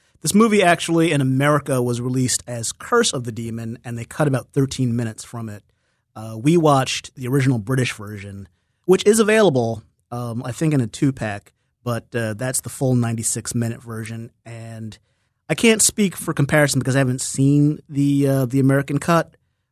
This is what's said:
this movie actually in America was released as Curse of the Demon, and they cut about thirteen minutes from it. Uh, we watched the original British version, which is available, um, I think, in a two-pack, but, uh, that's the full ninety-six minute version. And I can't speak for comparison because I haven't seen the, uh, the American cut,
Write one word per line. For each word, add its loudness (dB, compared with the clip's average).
this -4
movie 6
actually 2
in 2
America 2
was -2
released -2
as -8
Curse 0
of -6
the -6
Demon, -8
and -10
they -8
cut -4
about -2
thirteen 0
minutes -6
from -12
it. -16
Uh, -12
we 4
watched 2
the -8
original 2
British 0
version, -12
which 4
is 6
available, 2
um, -6
I -6
think, 0
in 2
a 0
two-pack, -4
but, -6
uh, -2
that's -4
the -12
full 0
ninety-six -2
minute -4
version. -12
And -16
I 0
can't 4
speak 0
for -6
comparison 2
because 0
I 4
haven't 0
seen 2
the, 2
uh, 2
the 0
American 2
cut, 0